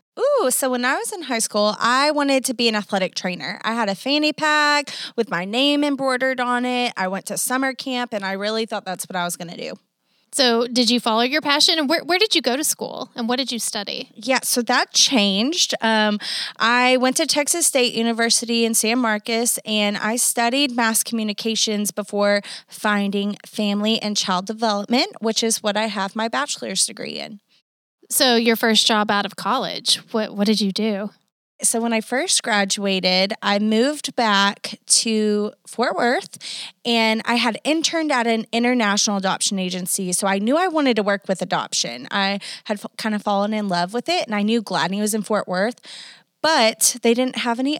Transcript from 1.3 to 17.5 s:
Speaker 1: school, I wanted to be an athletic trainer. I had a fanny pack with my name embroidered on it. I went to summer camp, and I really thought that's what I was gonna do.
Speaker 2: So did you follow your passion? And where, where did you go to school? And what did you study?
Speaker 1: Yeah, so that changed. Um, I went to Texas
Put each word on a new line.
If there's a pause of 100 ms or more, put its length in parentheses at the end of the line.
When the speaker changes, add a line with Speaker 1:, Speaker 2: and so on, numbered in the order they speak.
Speaker 1:
school,
I
wanted
to
be
an
athletic
trainer.
I
had
a
fanny
pack (260)
with
my
name
embroidered
on
it.
I
went
to
summer
camp,
and
I
really
thought
that's
what
I
was
gonna
do. (580)
Speaker 2:
So
did
you
follow
your
passion?
And
where,
where
did
you
go
to
school?
And
what
did
you
study?
Speaker 1:
Yeah,
so
that
changed.
Um, (360)
I
went
to
Texas